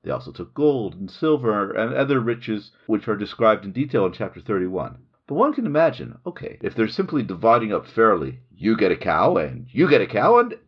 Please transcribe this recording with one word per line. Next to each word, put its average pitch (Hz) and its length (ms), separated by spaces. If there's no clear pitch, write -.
They - 80
also 123 220
took - 200
gold 131 440
and 95 140
silver 120 600
and 117 240
other 135 260
riches, 110 520
which 107 220
are 107 80
described 104 480
in 98 80
detail 123 320
in 90 80
chapter 92 280
thirty-one. 92 580
But - 80
one 254 180
can 233 140
imagine, 143 580
okay, - 380
if 95 120
they're 113 140
simply 160 340
dividing 107 480
up 87 160
fairly, 87 540
you 110 280
get 95 140
a 85 40
cow 92 400
and 69 340
you 160 160
get 139 140
a 98 60
cow 160 320
and 240 180